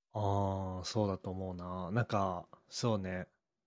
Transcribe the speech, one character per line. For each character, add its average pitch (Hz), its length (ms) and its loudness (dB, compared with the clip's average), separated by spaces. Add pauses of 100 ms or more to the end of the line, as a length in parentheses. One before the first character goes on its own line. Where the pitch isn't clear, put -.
(120)
あ 110 60 -2
ー、 98 640 2
そ 107 220 2
う - 20 2
だ 95 80 0
と 98 140 -6
思 92 220 -4
う - 20 -8
な。 90 360 -6
な 113 120 4
ん 107 40 0
か、 92 420 0 (200)
そ 113 280 0
う - 20 -2
ね。 92 280 -4 (400)